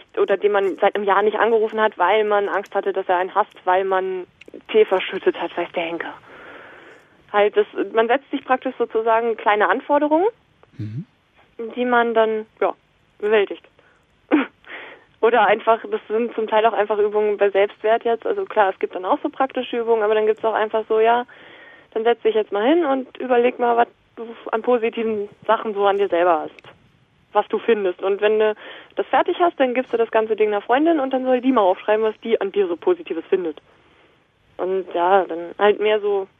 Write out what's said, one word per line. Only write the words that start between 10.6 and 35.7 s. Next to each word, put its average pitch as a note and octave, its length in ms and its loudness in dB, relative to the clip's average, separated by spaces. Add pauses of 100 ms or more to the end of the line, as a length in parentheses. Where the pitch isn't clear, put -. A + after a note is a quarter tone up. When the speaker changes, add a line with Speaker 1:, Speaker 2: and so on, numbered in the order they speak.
Speaker 2:
Mhm. A2 280 -10 (720)
Speaker 1:
die B3 100 -2
man A#3 280 2
dann, A3 320 2 (160)
ja, G3 120 0 (460)
bewältigt. G#3 440 0 (640)
<laughs> - 60 4 (880)
Oder A3+ 260 4
einfach, A3 320 2 (100)
das G#3+ 200 -4
sind A3 260 -2
zum A3 120 -4
Teil G#3+ 180 2
auch A3 80 2
einfach G#3 260 0
Übungen G#3 380 0
bei G3+ 120 2
Selbstwert G#3 540 0
jetzt. A#3 240 -2
Also G3+ 180 -2
klar, G3 260 0
es - 80 -20
gibt - 140 -6
dann F3+ 120 -10
auch B3 180 0
so D4+ 60 -6
praktische B3+ 500 -4
Übungen, A3+ 240 0
aber G#3+ 100 2
dann G#3+ 140 2
gibt's G#3+ 180 -2
auch A3 80 0
einfach A3 340 -2
so, A3 120 0
ja, A#3 260 2 (680)
dann A3 100 -4
setz A#3 180 0
dich A3 140 0
jetzt G#3+ 160 -2
mal G3+ 160 -2
hin E4 180 2
und C4+ 320 -4
überleg B3 400 0
mal, A#3+ 200 0
was A#3 100 2 (300)
du A3+ 100 -14 (240)
an A3 100 -2
positiven A3 640 -2 (200)
Sachen A3+ 260 0
so G3+ 140 0
an G3 100 2
dir G3+ 120 0
selber E3+ 320 2
hast, - 320 -16 (600)
was G3+ 140 2
du A3 100 -4
findest. G3+ 460 -2
Und G3 180 -2
wenn G#3+ 180 2
du G#3+ 160 2 (420)
das G3+ 100 -4
fertig E4+ 320 0
hast, F4 200 0
dann B3+ 140 2
gibst B3+ 200 -4
du A#3 40 -2
das A3+ 140 -2
ganze A3 240 0
Ding G#3+ 140 0
einer G3+ 120 -2
Freundin D#4 380 2
und C4+ 140 -2
dann C4 100 -2
soll B3+ 180 2
die C4 120 2
mal A#3 80 4
aufschreiben, G#3+ 440 2
was G#3+ 160 -4
die A3+ 180 0
an G3 120 -4
dir G3 160 0
so E3+ 80 -4
Positives E3+ 540 -2
findet. F3 320 -2 (960)
Und F#3 360 -4
ja, F3+ 320 4
dann E3+ 320 -10
halt G#3 220 2